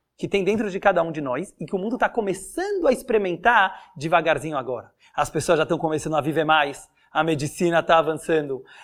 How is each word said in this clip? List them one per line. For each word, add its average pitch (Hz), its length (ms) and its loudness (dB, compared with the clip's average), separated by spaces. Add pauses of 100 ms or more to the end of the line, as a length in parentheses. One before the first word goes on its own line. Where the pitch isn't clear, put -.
(180)
que - 80 -4
tem 196 160 0
dentro 214 260 0
de 180 120 -6
cada 185 220 4
um 165 100 -4
de 156 80 -6
nós 139 400 -6
e 170 40 -8
que 196 120 -4
o - 20 -4
mundo 220 180 -4
tá 214 120 2
começando 311 800 -2
a 262 40 6
experimentar 214 1040 0
devagarzinho 156 640 0
agora. 120 320 -6 (240)
As 147 160 0
pessoas 160 280 2
já 151 60 2
tão 156 140 0
começando 156 380 -2
a 147 40 2
viver 156 240 0
mais, 151 440 2 (240)
a 156 100 2
medicina 160 640 0
tá 165 140 6
avançando. 151 680 -2 (200)